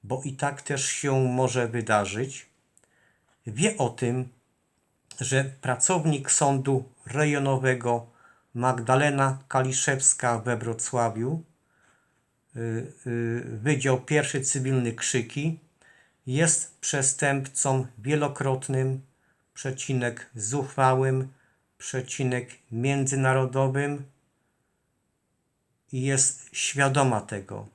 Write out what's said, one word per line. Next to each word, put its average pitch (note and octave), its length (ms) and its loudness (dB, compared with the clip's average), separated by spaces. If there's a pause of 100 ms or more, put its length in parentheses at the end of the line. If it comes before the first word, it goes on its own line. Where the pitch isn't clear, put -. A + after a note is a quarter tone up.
bo C3 200 -6
i C3+ 100 -8
tak C#3 300 -4
też C3+ 240 -2
się C3+ 340 0
może B2+ 480 2
wydarzyć, A2 760 0 (1000)
wie E3 320 0
o B2 100 2
tym, B2+ 400 -2 (920)
że C3+ 240 0
pracownik C#3 880 0
sądu C3+ 540 2 (220)
rejonowego C3 1000 2 (480)
Magdalena C3 840 2 (100)
Kaliszewska C3 880 2
we A#2+ 180 0
Wrocławiu, A#2 840 -2 (1120)
y, A#2 360 -6 (140)
y, A#2 380 -2
Wydział C3 560 0
Pierwszy D3 400 0
Cywilny C3 520 0
Krzyki, C#3 680 -2 (680)
jest D3+ 540 0
przestępcą C3+ 1040 0 (120)
wielokrotnym, C3+ 1000 0 (540)
przecinek, B2+ 800 -4
zuchwałym, C3 960 2 (500)
przecinek, B2+ 720 -4 (220)
międzynarodowym C3+ 1300 0 (1900)
i C3 100 -4
jest - 500 0
świadoma C3+ 680 2
tego. G#2 540 -10